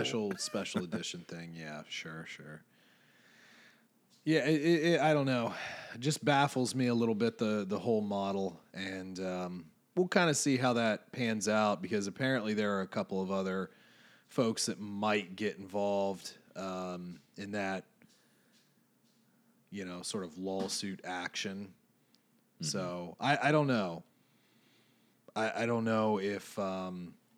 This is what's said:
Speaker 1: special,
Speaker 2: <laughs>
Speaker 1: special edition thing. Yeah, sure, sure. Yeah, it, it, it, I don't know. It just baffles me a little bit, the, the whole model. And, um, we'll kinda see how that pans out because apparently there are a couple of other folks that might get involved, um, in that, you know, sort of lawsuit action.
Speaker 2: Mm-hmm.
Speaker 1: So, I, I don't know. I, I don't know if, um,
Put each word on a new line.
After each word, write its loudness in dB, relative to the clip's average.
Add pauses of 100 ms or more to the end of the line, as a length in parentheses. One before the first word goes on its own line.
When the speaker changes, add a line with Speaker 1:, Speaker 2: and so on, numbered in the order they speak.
Speaker 1:
special, -2
Speaker 2:
<laughs> -8
Speaker 1:
special -4
edition -6
thing. -12
Yeah, -10
sure, -10
sure. -14 (1600)
Yeah, 4
it, 6
it, 6 (100)
it, 6
I 6
don't 4
know. 2 (400)
It -12
just 0
baffles 4
me 2
a 4
little 4
bit, 2
the, 2
the 0
whole 2
model. 0 (140)
And, -8
um, -4 (300)
we'll 4
kinda 4
see 2
how 2
that 0
pans -2
out 4
because -2
apparently 0
there 2
are 0
a -4
couple -2
of -2
other -2 (580)
folks 0
that -4
might 0
get -4
involved, -2 (220)
um, -8 (180)
in -10
that, -4 (1900)
you -8
know, -10
sort -6
of -12
lawsuit -4
action. -6 (880)
Speaker 2:
Mm-hmm. -6
Speaker 1:
So, -4
I, 2
I 4
don't 4
know. 0 (1300)
I, -2
I 2
don't 2
know 4
if, -4
um, -4 (220)